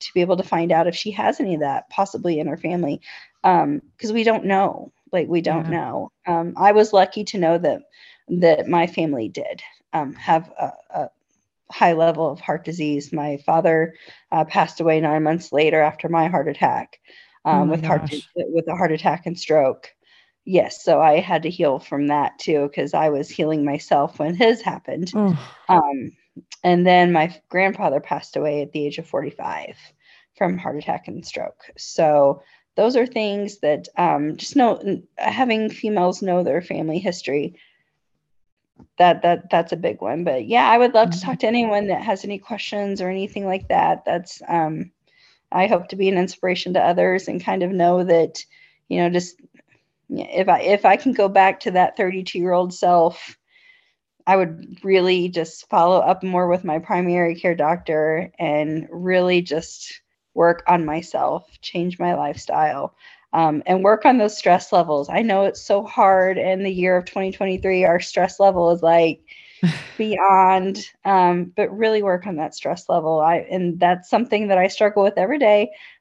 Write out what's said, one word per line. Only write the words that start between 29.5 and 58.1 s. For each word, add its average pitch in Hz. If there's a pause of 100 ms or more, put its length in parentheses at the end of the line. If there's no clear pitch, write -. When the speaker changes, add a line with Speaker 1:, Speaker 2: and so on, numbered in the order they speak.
Speaker 1:
from 185
heart 160
attack -
and -
stroke. - (120)
So 143 (340)
those 240
are 330
things 202
that, 151 (100)
um, 156
just -
know, 240
n-, 190 (160)
having 220
females 202
know 180
their 175
family 160
history, 175 (1400)
that, 175
that, 175
that's 170
a 175
big -
one. 143
But 127
yeah, 240
I 226
would 247
love 220
to 170
Speaker 2:
Mm-hmm. -
Speaker 1:
talk -
to 247
anyone 220
that 180
has 202
any 202
questions 202
or 180
anything 190
like 190
that. 165
That's, 175
um, 160 (600)
I 185
hope 180
to 196
be 196
an 190
inspiration 180
to 180
others 180
and 175
kind 190
of 175
know 180
that, 165 (440)
you 175
know, 175
just, 175 (760)
yeah, 95
if 190
I, 170
if 202
I 196
can 262
go 202
back 190
to 233
that 180
thirty-two-year-old 180
self, 175 (920)
I 190
would 175
really 185
just 170
follow 180
up 180
more 180
with 175
my 175
primary 175
care 175
doctor 160